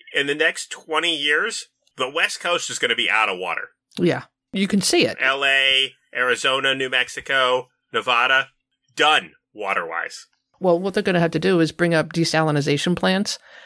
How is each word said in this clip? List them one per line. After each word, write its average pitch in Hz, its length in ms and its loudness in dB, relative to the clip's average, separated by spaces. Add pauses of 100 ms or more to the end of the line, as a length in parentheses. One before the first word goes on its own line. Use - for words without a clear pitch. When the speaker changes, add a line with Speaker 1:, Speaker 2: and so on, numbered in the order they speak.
(120)
Speaker 1:
In 139 140 -2
the 143 80 -2
next 160 380 -2
twenty 160 440 -4
years, 151 500 -2 (300)
the 131 140 -4
West 180 300 -4
Coast 175 280 -4
is 120 120 -8
gonna 117 160 0
be 110 120 -2
out 107 200 2
of 92 100 -4
water. 87 300 -6 (280)
Speaker 2:
Yeah. 143 280 0 (280)
You 196 140 -2
can 196 160 0
see - 240 2
it. 98 140 -6
Speaker 1:
L 135 240 2
A, 135 480 2 (200)
Arizona, 131 640 0
New 135 160 -4
Mexico, 127 760 0 (240)
Nevada, 127 560 2 (480)
done 147 380 2 (200)
water-wise. 85 720 -6 (320)
Speaker 2:
Well, 175 220 2
what 190 140 -4
they're 208 100 0
gonna 175 160 2
have 170 100 2
to 165 80 -4
do 180 220 2
is 156 100 2
bring 170 240 0
up 156 180 0
desalination 156 840 0
plants 190 420 -2 (280)